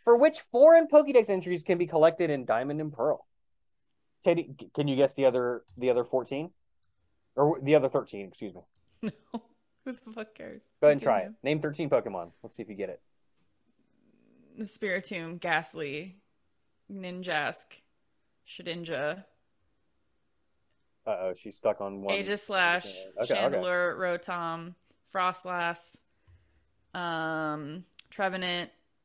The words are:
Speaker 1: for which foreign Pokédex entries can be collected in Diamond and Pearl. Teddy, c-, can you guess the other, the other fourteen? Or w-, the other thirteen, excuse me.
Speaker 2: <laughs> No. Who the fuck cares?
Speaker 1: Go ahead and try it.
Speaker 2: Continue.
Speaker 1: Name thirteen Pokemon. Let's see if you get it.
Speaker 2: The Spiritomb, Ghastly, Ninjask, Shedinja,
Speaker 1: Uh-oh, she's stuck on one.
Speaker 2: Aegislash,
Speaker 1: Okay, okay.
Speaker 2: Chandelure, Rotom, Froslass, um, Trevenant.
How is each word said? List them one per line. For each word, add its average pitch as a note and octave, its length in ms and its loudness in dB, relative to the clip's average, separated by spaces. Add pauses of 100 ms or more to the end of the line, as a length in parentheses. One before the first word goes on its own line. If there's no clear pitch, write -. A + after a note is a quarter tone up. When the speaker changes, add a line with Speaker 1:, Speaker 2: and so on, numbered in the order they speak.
Speaker 1:
for A#3 140 8
which D#4 240 6 (100)
foreign D#4 380 10
Pokédex C#4 400 6
entries F3+ 340 -2
can F3+ 140 0
be F3 100 0
collected E3 420 4
in C#3 140 -2
Diamond C#3 380 -2
and D#3 100 -6
Pearl. C#3 340 -2 (960)
Teddy, E3+ 380 0
c-, - 160 -18
can D3 140 -2
you C3 80 0
guess C3+ 160 4
the C#3 120 -2
other, B2 380 2 (140)
the B2 120 -2
other A#2+ 140 2
fourteen? C3+ 480 -4 (880)
Or C#3 80 4
w-, D3 180 -2
the D3 120 4
other C3+ 120 4
thirteen, G2+ 400 -4
excuse F#2 260 -14
me. - 80 -18 (420)
Speaker 2:
<laughs> A3 80 -6 (220)
No. A3+ 80 -10 (440)
Who C4 80 -10
the A#3+ 200 -20
fuck A3 220 -16
cares? - 280 -16 (180)
Speaker 1:
Go D3+ 60 8
ahead D3 100 8
and C3+ 40 -6
try A2+ 180 2
it. F#2 80 -4
Speaker 2:
Continue. A2 160 -18
Speaker 1:
Name D3+ 180 -2
thirteen D3+ 280 -6
Pokemon. G2 420 -2 (120)
Let's - 140 -18
see A#2+ 60 -12
if - 40 -12
you G#2+ 80 -14
get F#2+ 140 -8
it. D2+ 120 -14 (1600)
Speaker 2:
The A3 80 -10
Spiritomb, F3+ 760 -6
Ghastly, E3 760 -6 (760)
Ninjask, F3+ 720 -6 (840)
Shedinja, E3+ 800 -8 (1800)
Speaker 1:
Uh-oh, F#2 260 -4
she's - 220 -16
stuck G#2+ 240 -2
on G2 220 -8
one. G2 120 -2
Speaker 2:
Aegislash, F3+ 720 -2 (360)
Speaker 1:
Okay, - 0 -
okay. - 140 0
Speaker 2:
Chandelure, F3+ 600 -2
Rotom, F3 800 -6 (400)
Froslass, F3+ 640 -4 (1160)
um, D#3+ 920 -6 (260)
Trevenant. F3+ 580 -4 (360)